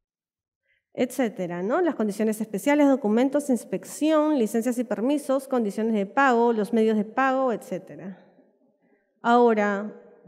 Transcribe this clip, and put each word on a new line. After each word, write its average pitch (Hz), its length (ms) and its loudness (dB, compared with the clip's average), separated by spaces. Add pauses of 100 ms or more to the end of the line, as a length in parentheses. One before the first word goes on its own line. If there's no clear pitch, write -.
(920)
etcétera, 202 680 -4
¿no? 247 180 0
Las 330 140 0
condiciones 220 460 -2
especiales, 285 480 2
documentos, 269 640 2
inspección, 302 880 0
licencias 226 400 -2
y 247 60 -2
permisos, 269 640 -2
condiciones 220 460 -2
de 202 120 0
pago, 240 460 2
los 208 200 -2
medios 220 240 2
de 214 80 0
pago, 262 480 0
etcétera. 180 720 -10 (960)
Ahora, 214 720 2 (340)